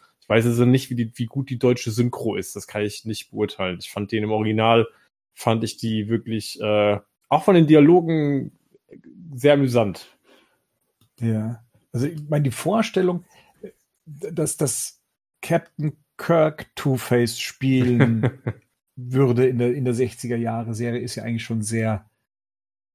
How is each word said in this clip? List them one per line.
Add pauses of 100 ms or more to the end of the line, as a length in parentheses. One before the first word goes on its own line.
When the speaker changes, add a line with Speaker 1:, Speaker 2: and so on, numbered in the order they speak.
(220)
Speaker 1:
Ich
weiß
also
nicht,
wie
die,
wie
gut
die
deutsche
Synchro
ist.
Das
kann
ich
nicht
beurteilen.
Ich
fand
den
im
Original, (460)
fand
ich
die
wirklich,
äh, (300)
auch
von
den
Dialogen (760)
sehr
amüsant. (1040)
Speaker 2:
Ja. (300)
Also
ich
meine,
die
Vorstellung, (800)
dass,
dass (400)
Captain (200)
Kirk
Two-Face
spielen (380)
Speaker 1:
<laughs>
Speaker 2:
würde
in
der,
in
der
sechziger
Jahre
Serie,
ist
ja
eigentlich
schon
sehr, (840)